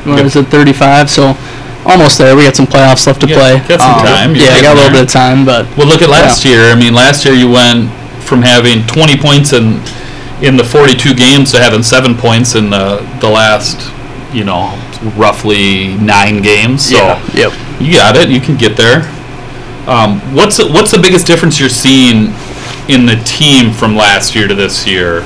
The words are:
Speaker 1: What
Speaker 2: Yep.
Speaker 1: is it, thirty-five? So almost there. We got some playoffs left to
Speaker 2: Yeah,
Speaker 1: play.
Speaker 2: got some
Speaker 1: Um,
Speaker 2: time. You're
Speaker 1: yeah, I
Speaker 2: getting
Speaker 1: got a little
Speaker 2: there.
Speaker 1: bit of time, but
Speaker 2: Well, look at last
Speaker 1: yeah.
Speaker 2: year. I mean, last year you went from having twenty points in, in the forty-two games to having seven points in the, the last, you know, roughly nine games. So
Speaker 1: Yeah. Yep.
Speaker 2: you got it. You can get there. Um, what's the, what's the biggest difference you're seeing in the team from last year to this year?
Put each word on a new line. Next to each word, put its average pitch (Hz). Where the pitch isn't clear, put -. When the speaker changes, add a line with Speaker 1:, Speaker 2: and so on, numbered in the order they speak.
Speaker 1:
What 143
Speaker 2:
Yep. 139
Speaker 1:
is 139
it, 139
thirty-five? 143
So 135
almost 170
there. 131
We 143
got 135
some 131
playoffs 135
left 139
to 139
Speaker 2:
Yeah, 156
Speaker 1:
play. 131
Speaker 2:
got 170
some 127
Speaker 1:
Um, 110
Speaker 2:
time. 104
You're 127
Speaker 1:
yeah, 127
I 127
Speaker 2:
getting 127
Speaker 1:
got 147
a -
little 139
Speaker 2:
there. 135
Speaker 1:
bit 127
of -
time, 131
but 123
Speaker 2:
Well, 143
look 160
at 165
last 143
Speaker 1:
yeah. 135
Speaker 2:
year. 117
I 117
mean, 117
last 135
year 135
you 123
went 120
from 127
having 120
twenty 156
points 143
in, 113
in 131
the 117
forty-two 131
games 131
to 127
having 113
seven 123
points 117
in 107
the, 101
the 113
last, 107
you 113
know, 95
roughly 98
nine 104
games. 107
So 127
Speaker 1:
Yeah. 92
Yep. 110
Speaker 2:
you 156
got 110
it. 175
You 123
can 143
get 110
there. 127
Um, 107
what's 208
the, 170
what's 208
the -
biggest 185
difference 170
you're 135
seeing 123
in 127
the 117
team 135
from 110
last 101
year 104
to 98
this 98
year? 90